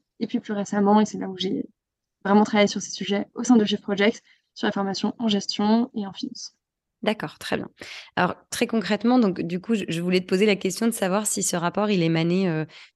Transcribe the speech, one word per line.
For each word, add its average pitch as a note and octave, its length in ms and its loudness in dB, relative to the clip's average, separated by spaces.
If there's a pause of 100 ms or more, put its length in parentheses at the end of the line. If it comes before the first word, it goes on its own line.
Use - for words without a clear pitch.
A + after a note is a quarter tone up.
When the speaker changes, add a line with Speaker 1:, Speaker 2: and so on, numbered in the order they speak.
(200)
Speaker 1:
Et A3+ 80 -4
puis A#3+ 100 -2
plus - 140 -8
récemment, G3+ 480 2
et G#3 60 4
c'est G3 120 -6
là F#3+ 100 -6
où F#3 80 -10
j'ai F#3 300 -4 (580)
vraiment G#3 200 6
travaillé G#3 240 4
sur G3+ 120 -6
ces - 120 -12
sujets G3+ 420 -4
au - 80 -8
sein A#3+ 140 6
de G#3+ 80 6
Shift G3+ 180 -2
Project, G3+ 400 0 (320)
sur - 120 -4
la G#3 60 0
formation G3 460 -2
en A#3 80 -4
gestion G#3+ 680 0
et G#3 140 -6
en F#3+ 60 -12
finance. - 420 -12 (480)
Speaker 2:
D'accord, G#3 380 -4
très - 160 -4
bien. - 120 -6 (460)
Alors, - 220 0 (120)
très - 200 -2
concrètement, A3+ 500 2
donc, G3 220 2
du F3 200 -4
coup, A3 140 -2
je, G3+ 140 0
je E3 120 -4
voulais F3+ 200 2
te F#3 60 -4
poser F#3+ 200 2
la G#3 80 4
question F#3+ 320 -2
de A3+ 60 2
savoir G3+ 340 -2
si - 160 -2
ce - 140 -2
rapport, F3 340 0
il G3 100 2
émanait, E3+ 480 2
euh, D#3 160 -2 (320)